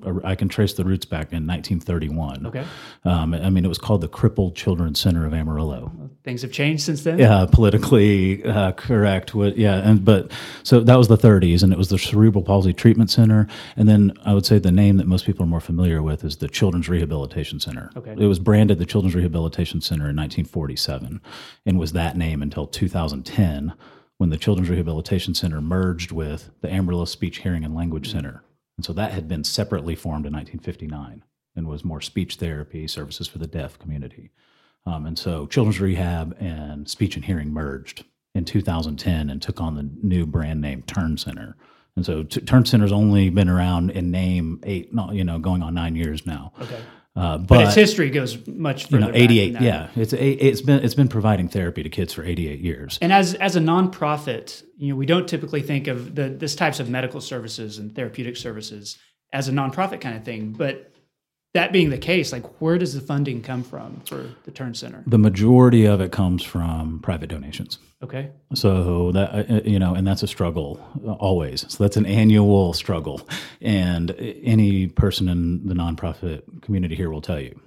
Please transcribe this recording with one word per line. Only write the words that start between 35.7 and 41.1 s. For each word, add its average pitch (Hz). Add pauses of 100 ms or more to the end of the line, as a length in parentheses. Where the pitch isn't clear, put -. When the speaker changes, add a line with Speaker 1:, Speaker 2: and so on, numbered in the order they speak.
Speaker 1:
Rehab 87
and 76
Speech -
and 71
Hearing 76
merged 71 (300)
in 90
two -
thousand 80
ten 78
and 69
took -
on 80
the 71 (140)
new 90
brand 78
name 69
Turn 80